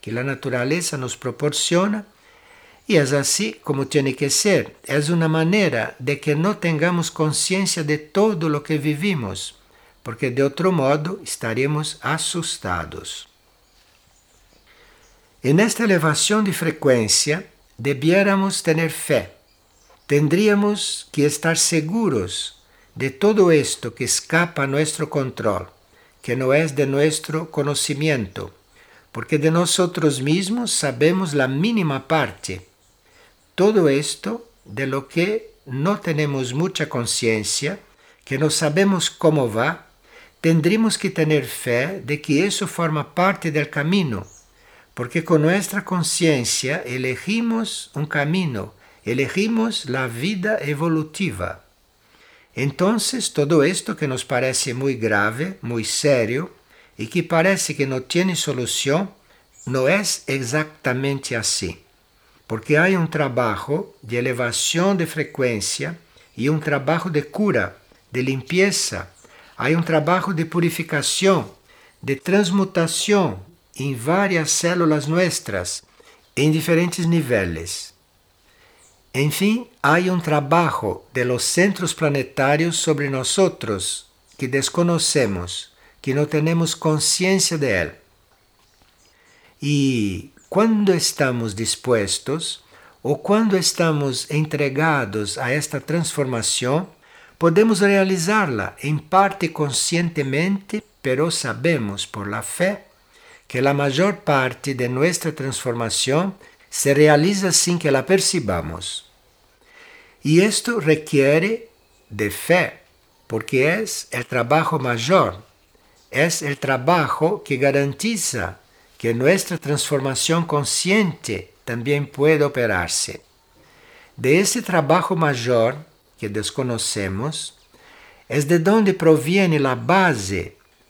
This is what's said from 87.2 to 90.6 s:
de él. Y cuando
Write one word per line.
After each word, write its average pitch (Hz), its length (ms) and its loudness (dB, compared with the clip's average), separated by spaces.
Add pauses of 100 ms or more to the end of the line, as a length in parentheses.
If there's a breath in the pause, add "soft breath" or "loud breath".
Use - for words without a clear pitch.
de 117 220 2
él. 82 120 -2 (1700 soft breath)
Y 135 720 0 (180)
cuando 208 460 4